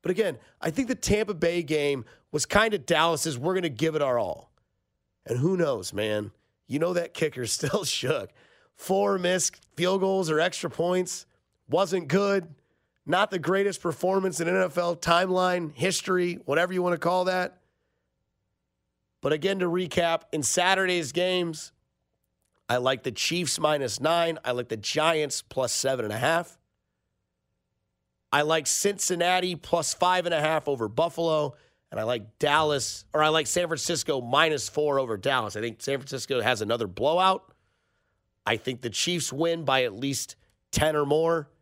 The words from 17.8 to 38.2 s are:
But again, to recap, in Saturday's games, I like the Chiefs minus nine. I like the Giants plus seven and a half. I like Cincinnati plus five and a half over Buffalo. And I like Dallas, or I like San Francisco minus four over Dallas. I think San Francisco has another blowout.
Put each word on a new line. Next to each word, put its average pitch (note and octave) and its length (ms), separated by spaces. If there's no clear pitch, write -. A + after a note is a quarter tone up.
But C#3+ 100
again, F#3 280
to F3+ 60
recap, E3+ 560
in D#3 100
Saturday's F3+ 680
games, F3 600
I B2+ 100
like B2+ 260
the B2+ 80
Chiefs E3 460
minus D3 420
nine. E3 440
I C3 60
like B2 180
the A2+ 80
Giants D3+ 680
plus B2+ 280
seven C3 340
and G#2 100
a - 40
half. D#3+ 400
I D3 100
like D#3 240
Cincinnati F#3 880
plus - 400
five F3+ 300
and E3+ 100
a D#3 60
half D#3 260
over A#2+ 220
Buffalo. D#3 680
And G#2+ 100
I A2 40
like A2+ 360
Dallas, D3 720
or D3+ 100
I D#3 60
like D#3 180
San F3 220
Francisco D#3 520
minus C#3 480
four D3 300
over A#2 180
Dallas. G#2+ 380
I G#2+ 60
think A#2 200
San C#3 180
Francisco C3 420
has A2 220
another A2+ 260
blowout. E3 640